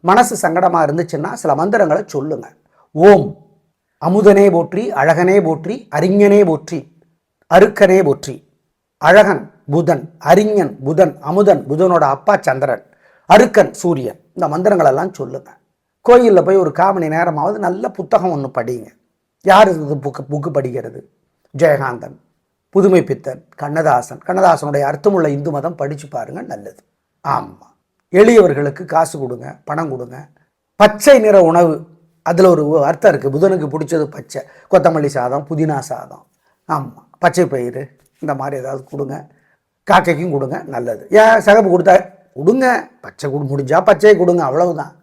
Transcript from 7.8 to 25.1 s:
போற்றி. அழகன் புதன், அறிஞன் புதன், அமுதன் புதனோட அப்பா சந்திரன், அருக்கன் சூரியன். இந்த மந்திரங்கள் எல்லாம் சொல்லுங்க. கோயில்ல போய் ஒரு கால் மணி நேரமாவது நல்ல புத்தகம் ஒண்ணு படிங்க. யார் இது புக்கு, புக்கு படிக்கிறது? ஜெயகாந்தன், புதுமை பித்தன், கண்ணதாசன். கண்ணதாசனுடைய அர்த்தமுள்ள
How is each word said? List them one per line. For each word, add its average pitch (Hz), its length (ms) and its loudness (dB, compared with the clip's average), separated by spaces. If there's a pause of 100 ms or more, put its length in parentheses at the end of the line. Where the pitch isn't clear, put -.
போற்றி. 139 300 -4 (680)
அழகன் 180 420 4 (300)
புதன், 160 300 -2 (280)
அறிஞன் 196 420 2 (100)
புதன், 156 320 0 (140)
அமுதன் 190 380 2
புதனோட 165 360 0 (120)
அப்பா 202 200 0 (120)
சந்திரன், 131 360 -2 (460)
அருக்கன் 214 440 4
சூரியன். 139 460 -6 (140)
இந்த - 140 -6
மந்திரங்கள் 165 440 0
எல்லாம் 175 260 -4
சொல்லுங்க. 135 320 -14 (560)
கோயில்ல 233 400 6
போய் 190 160 2
ஒரு 160 100 -2
கால் 190 240 0
மணி 170 140 -4
நேரமாவது 165 500 -4
நல்ல 185 320 -6
புத்தகம் 180 440 -2
ஒண்ணு 139 220 -6
படிங்க. 120 320 -10 (560)
யார் 196 260 4
இது 151 320 -6
புக்கு, 139 180 -10 (100)
புக்கு 147 200 -6
படிக்கிறது? 123 480 -8 (560)
ஜெயகாந்தன், 139 600 -2 (600)
புதுமை 185 340 4
பித்தன், 127 320 -10 (200)
கண்ணதாசன். 143 680 -4
கண்ணதாசனுடைய 165 640 0
அர்த்தமுள்ள 165 460 -2